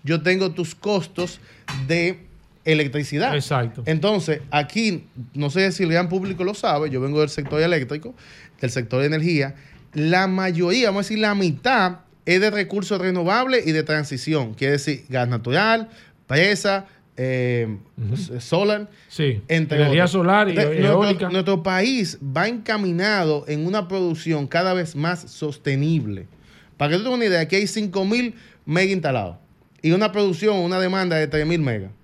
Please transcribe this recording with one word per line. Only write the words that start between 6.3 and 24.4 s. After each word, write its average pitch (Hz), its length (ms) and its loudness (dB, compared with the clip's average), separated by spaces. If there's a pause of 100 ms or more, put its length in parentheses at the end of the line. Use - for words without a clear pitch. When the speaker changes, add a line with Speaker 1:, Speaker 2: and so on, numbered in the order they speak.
Speaker 1:
lo 208 100 -2
sabe, 156 360 0
yo 131 100 -2
vengo 147 200 0
del 151 80 2
sector 147 320 -4
eléctrico, 160 540 -2 (460)
del 123 100 -2
sector 127 300 -2
de 143 60 2
energía, 151 480 0 (400)
la 170 320 2
mayoría, 185 640 2
vamos 196 180 0
a - 20 -12
decir, 214 120 -2
la 208 160 2
mitad 185 600 2 (280)
es 180 140 4
de 214 100 4
recursos 202 500 -2
renovables 190 680 2
y 160 60 2
de 156 120 0
transición, 147 720 -2
quiere 135 180 0
decir 143 360 -2
gas 123 200 0
natural, 190 600 0 (380)
presa, 196 600 2 (300)
eh, 123 600 -2 (200)
Speaker 2:
Ujú. 110 180 -4
Speaker 1:
s-, 139 260 -6
solar, 208 500 0 (180)
Speaker 2:
Sí, 131 400 -2
Speaker 1:
entre 156 300 2
Speaker 2:
energía 147 260 6
Speaker 1:
otros. 165 80 2
Speaker 2:
solar 190 360 4
y 170 60 -2
Speaker 1:
De-, 160 100 2
nuestro, 165 220 2 (180)
Speaker 2:
eólica. 190 260 0
Speaker 1:
nuestro 185 320 0
país 190 580 0
va 143 280 0
encaminado 196 1000 0
en 151 180 -2
una 196 220 -2
producción 165 580 -2